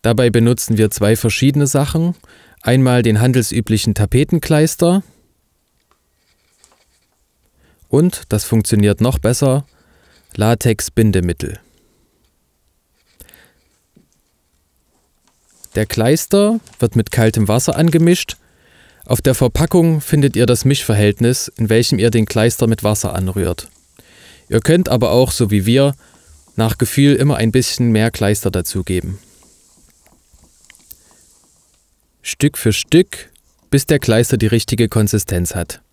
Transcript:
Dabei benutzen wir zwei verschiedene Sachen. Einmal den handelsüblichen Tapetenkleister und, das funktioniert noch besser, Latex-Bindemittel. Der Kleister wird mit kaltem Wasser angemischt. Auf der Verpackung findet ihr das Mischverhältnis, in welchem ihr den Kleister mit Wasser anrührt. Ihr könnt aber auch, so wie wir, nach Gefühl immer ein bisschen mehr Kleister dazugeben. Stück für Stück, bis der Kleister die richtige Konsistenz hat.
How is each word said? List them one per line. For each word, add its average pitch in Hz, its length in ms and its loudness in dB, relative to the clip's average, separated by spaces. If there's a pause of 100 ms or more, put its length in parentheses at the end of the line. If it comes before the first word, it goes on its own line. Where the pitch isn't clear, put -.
Dabei 120 280 2
benutzen 117 480 0
wir 107 140 2
zwei 107 240 0
verschiedene 139 500 0
Sachen. 160 480 -2 (480)
Einmal 123 420 2
den 110 180 2
handelsüblichen 117 720 0
Tapetenkleister 160 1080 0 (2750)
und, 170 420 0
das 104 140 -2
funktioniert 104 560 0
noch 120 200 0
besser, 131 460 0 (720)
Latex-Bindemittel. 104 1200 0 (4000)
Der 107 100 -2
Kleister 196 760 0 (200)
wird 117 160 -2
mit 113 160 0
kaltem 110 360 2
Wasser 117 280 -2
angemischt. 165 600 0 (680)
Auf 117 160 -2
der 131 140 2
Verpackung 160 680 0
findet 143 340 0
ihr 117 100 2
das 120 200 0
Mischverhältnis, 117 920 0
in 110 120 -4
welchem 113 300 2
ihr 113 100 2
den 110 160 2
Kleister 120 420 0
mit 113 160 -2
Wasser 101 300 -2
anrührt. 92 560 -4 (800)
Ihr 113 120 0
könnt 180 280 2
aber 110 220 0
auch, 123 200 2
so 107 200 -2
wie 98 140 0
wir, 135 300 2 (600)
nach 113 220 -2
Gefühl 139 380 2
immer 139 220 0
ein 113 140 0
bisschen 123 400 0
mehr 110 200 2
Kleister 101 400 -2
dazugeben. 92 680 -6 (3000)
Stück - 360 -4
für 107 160 -2
Stück, - 560 0 (400)
bis 139 160 0
der 147 140 0
Kleister 117 380 0
die 107 100 0
richtige 113 420 0
Konsistenz 101 680 -2
hat. - 260 -10 (120)